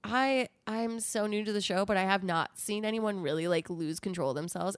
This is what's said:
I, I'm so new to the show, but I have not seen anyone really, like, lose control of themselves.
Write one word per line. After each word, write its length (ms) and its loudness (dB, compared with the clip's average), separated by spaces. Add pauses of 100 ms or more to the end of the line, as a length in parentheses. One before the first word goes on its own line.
(120)
I, 360 4 (180)
I'm 340 -2
so 260 0
new 180 0
to 80 -2
the 80 2
show, 240 0
but 120 2
I 60 4
have 220 2
not 340 0
seen 260 -2
anyone 360 0
really, 280 0
like, 220 0
lose 300 -4
control 300 -2
of 60 -2
themselves. 420 -4